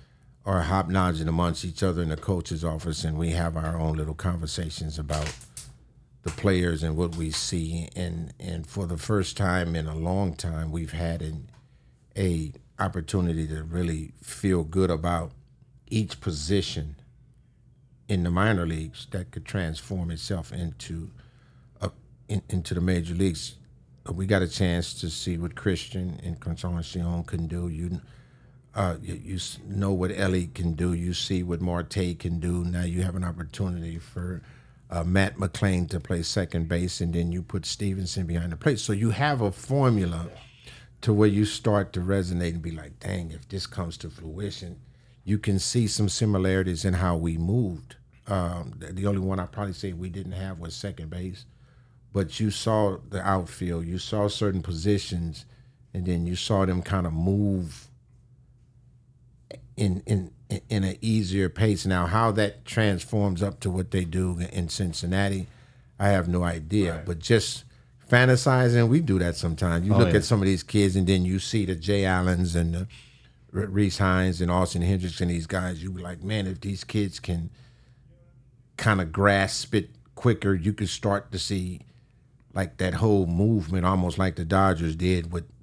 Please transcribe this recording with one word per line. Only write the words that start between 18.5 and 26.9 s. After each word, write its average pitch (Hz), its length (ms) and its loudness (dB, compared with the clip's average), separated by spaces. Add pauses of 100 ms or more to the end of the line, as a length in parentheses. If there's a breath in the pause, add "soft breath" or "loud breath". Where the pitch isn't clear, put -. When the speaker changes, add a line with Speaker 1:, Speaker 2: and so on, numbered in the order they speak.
Speaker 1:
leagues 80 440 -6
that 90 220 -8
could - 120 -10
transform 87 640 -4
itself 82 420 -6
into 165 580 -8 (680 soft breath)
a, 101 100 -4 (380)
in, 104 200 0
into 90 240 -4
the 87 80 0
major 87 340 0
leagues. 90 420 0 (520)
Uh, - 40 -6
we 90 140 -4
got 98 160 4
a 87 60 0
chance 87 460 0
to 85 160 -6
see 87 260 -4
what 82 200 -6
Christian 90 640 -4
and 85 180 -6
Concepcion 85 840 -4